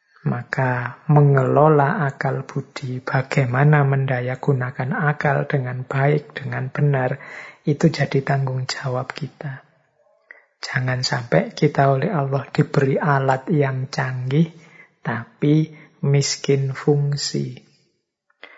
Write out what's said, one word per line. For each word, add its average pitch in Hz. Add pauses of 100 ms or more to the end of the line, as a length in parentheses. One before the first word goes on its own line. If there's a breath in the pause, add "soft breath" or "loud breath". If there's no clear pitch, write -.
(300)
Maka 123
mengelola 143
akal 135
budi, 127
bagaimana 139
mendayagunakan 131
akal 147
dengan 127
baik, 143
dengan 127
benar, 135 (480 loud breath)
itu 156
jadi 139
tanggung 131
jawab 127
kita. - (960 loud breath)
Jangan 127
sampai 147
kita 147
oleh 139
Allah 139
diberi 143
alat 135
yang 135
canggih, 131 (480 loud breath)
tapi 147 (320 loud breath)
miskin 139
fungsi. 143 (920 loud breath)